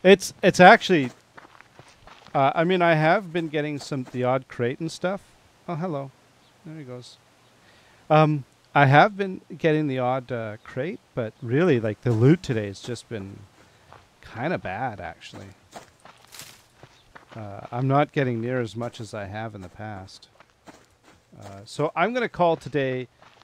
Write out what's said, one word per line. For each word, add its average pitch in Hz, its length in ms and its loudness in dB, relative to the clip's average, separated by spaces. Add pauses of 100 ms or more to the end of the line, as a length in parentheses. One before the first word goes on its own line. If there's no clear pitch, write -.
It's, 190 400 6
it's 185 160 2
actually, 180 540 8 (1200)
uh, 139 220 4
I 165 80 2
mean, 180 180 2
I 170 120 4
have 160 380 2
been 170 140 -4
getting 147 320 -4
some, 135 320 -6
the 123 140 -4
odd 131 240 0
crate 123 320 -4
and 160 100 -6
stuff. 185 300 -6 (480)
Oh, 175 80 -8
hello. 147 340 -8 (560)
There 156 100 -16
he 156 60 -16
goes. 123 360 -18 (920)
Um, 151 320 4 (320)
I 143 120 6
have 165 300 6
been 98 260 -8 (140)
getting 156 300 0
the 131 140 -4
odd, 127 320 -2
uh, 110 320 -8
crate, 156 340 -10 (160)
but 110 260 -6
really, 139 380 2
like, 110 220 -6
the 123 100 -2
loot 123 320 4
today 110 240 -4
has 98 140 -12
just - 280 -12
been 101 300 -12 (840)
kinda 135 380 -8
bad, 101 420 -8
actually. 95 500 -18 (1900)
Uh, 104 240 -14 (100)
I'm 123 160 -4
not 143 240 2
getting 123 300 -4
near 123 200 -4
as 107 140 -8
much 120 260 -10
as 110 140 -14
I 101 120 -12
have 107 280 -12
in 104 60 -18
the 90 80 -16
past. 101 600 -18 (1080)
Uh, 98 280 -18
so 147 320 -6
I'm 196 180 0
gonna 233 140 -4
call 170 260 0
today, 127 540 -6 (360)